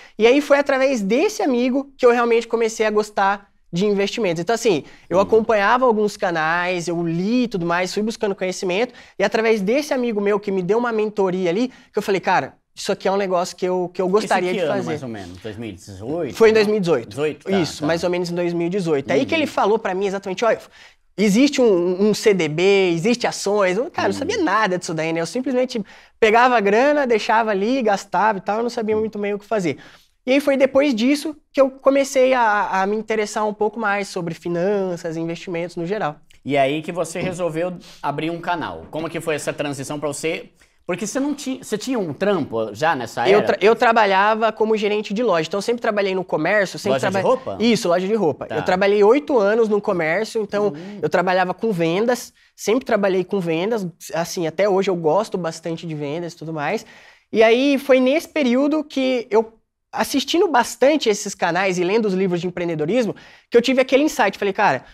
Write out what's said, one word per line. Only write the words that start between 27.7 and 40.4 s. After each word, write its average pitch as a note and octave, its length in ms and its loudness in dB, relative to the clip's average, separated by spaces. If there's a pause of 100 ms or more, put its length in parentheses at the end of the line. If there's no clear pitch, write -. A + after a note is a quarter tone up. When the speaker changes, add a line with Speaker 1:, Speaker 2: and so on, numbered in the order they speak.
Speaker 1:
gastava G3+ 560 0
e F#3 40 -8
tal, G3+ 160 -4
eu A#3 60 -2
não A#3+ 60 -2
sabia A3 260 -2
Speaker 2:
Uhum. G#3+ 60 0
Speaker 1:
muito G#3+ 180 -6
bem G3+ 140 -4
o G3+ 60 -6
que G3+ 60 -18
fazer. F3+ 320 -2 (480)
E B3+ 80 0
aí C#4+ 80 6
foi C#4 160 2
depois C4+ 360 2
disso C#4 420 0 (180)
que C#4 80 2
eu C4+ 80 4
comecei C4+ 640 2
a, G#3 480 2
a F#3+ 40 2
me G#3 120 -2
interessar G#3+ 500 -4
um G#3 60 -4
pouco G#3+ 260 -4
mais G3+ 300 -2
sobre E3+ 240 -6
finanças, F3 800 -2
investimentos E3+ 640 -6
no E3+ 80 -6
geral. E3+ 320 -4 (260)
Speaker 2:
E C#3 140 0
aí C#3 240 2
que E3 100 -10
você F3 300 -6
resolveu F3 520 -4 (300)
abrir D3 260 -4
um E3+ 120 -6
canal. B2 500 -6
Como D#3+ 180 -8
que D#3+ 120 -8
foi D#3+ 140 -2
essa C#3+ 180 -6
transição C#3+ 460 -6
pra D3+ 100 -4
você? D#3+ 400 -6 (360)